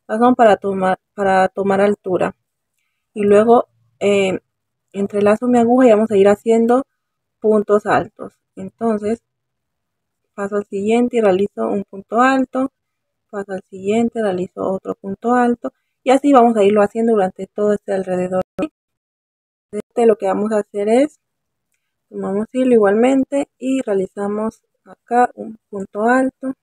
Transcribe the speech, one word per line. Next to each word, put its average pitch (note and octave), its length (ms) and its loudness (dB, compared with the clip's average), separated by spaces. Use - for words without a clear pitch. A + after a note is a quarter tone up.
Estas A3 200 -6
son B3 140 4
para A3 220 4
tomar, F#3+ 420 -4
para F#3+ 360 0
tomar G3 340 -2
altura. F#3+ 520 -2
Y G#3 120 -4
luego, G#3+ 440 4
eh, G3 400 0
entrelazo G3+ 560 0
mi B3 100 2
aguja B3 300 4
y - 20 6
vamos A3 200 2
a G#3+ 60 -2
ir G3 120 4
haciendo A#3 580 0
puntos G#3 440 0
altos. - 560 -4
Entonces G#3 640 -6
paso G3+ 200 -8
al G#3 120 -4
siguiente A3+ 500 -2
y A#3 40 0
realizo G3+ 460 0
un G3+ 160 -4
punto G3+ 380 -6
alto. C4 500 -2
Paso G3+ 240 -12
al F#3+ 160 -10
siguiente, A3 540 -4
realizo F#3+ 480 -6
otro F#3+ 240 -6
punto G3 400 -4
alto. A#3+ 380 -2
Y C4 60 0
así C#4 220 4
vamos A#3+ 240 4
a G#3 60 2
irlo G#3 180 4
haciendo A3+ 320 0
durante F#3+ 360 -2
todo G#3 240 -2
este G3+ 200 -6
alrededor. F#3 520 -4
Este, A3+ 340 -2
lo G#3+ 100 4
que - 100 -8
vamos G3 260 -2
a G#3+ 80 0
hacer G#3 280 -6
es, C4 300 0
tomamos G3+ 440 -6
hilo B3+ 200 0
igualmente B3 760 2
y C4 240 -4
realizamos G#3 800 -6
acá A#3 500 -2
un A3 240 -16
punto G#3 360 -8
alto. C4 580 -2